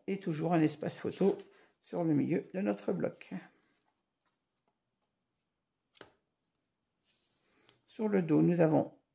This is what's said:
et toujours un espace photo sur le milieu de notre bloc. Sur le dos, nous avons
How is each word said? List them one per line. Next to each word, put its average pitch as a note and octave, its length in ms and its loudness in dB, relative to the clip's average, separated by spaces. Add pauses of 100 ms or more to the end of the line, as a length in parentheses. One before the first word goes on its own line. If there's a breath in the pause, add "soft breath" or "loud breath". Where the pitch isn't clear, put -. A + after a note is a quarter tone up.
et G3 120 -4
toujours E3 340 -4
un D#3+ 80 4
espace D3+ 340 -2
photo F#3 420 0 (460 soft breath)
sur F3 200 -6
le D#3+ 100 2
milieu C#3 400 0
de F#3 80 -4
notre G#3 300 -4
bloc. E3 420 -6 (4000)
Sur A3 220 -4
le G3 120 4
dos, D#3 200 4
nous E3+ 200 4
avons D#3 320 2 (220)